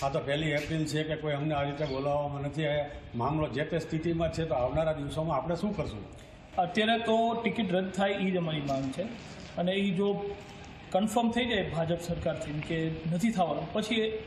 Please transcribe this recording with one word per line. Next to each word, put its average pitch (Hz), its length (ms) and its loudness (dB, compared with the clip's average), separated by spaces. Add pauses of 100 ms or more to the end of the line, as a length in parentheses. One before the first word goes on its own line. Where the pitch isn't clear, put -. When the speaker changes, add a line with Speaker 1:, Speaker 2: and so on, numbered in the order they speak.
Speaker 1:
આ 139 60 2
તો 147 100 0
પહેલી 147 300 0
એપ્રિલ 151 360 0
છે 151 180 -2
કે 151 120 -2
કોઈ 151 180 -2
અમને 147 200 0
આ 143 80 2
રીતે 143 240 -2
બોલાવવામાં 143 560 0
નથી 143 240 -2
આવ્યા. 143 240 0 (260)
મામલો 151 320 2
જે 127 160 -2
તે 160 160 0
સ્થિતિમાં 160 540 0
છે 160 120 0
તો 156 100 0
આવનારા 147 380 2
દિવસોમાં 151 440 -2
આપણે 160 180 0
શું 196 220 -2
કરશું? 117 220 -4 (580)
Speaker 2:
અત્યારે 214 400 4
તો 226 460 2
ટિકિટ 190 300 0
રદ 190 180 2
થાય 196 200 2
એ 196 200 2
જ 180 60 2
અમારી 156 240 0
માંગ 135 300 0
છે. 170 120 -4 (540)
અને 180 140 2
એ 202 180 2
જો 196 360 2 (680)
કન્ફર્મ 220 400 4
થઈ 240 140 2
જાય 196 240 2
ભાજપ 165 320 0
સરકારથી 165 500 -2
કે 160 400 -2 (220)
નથી 196 180 2
થવાનું, 165 420 0
પછી 220 380 2 (160)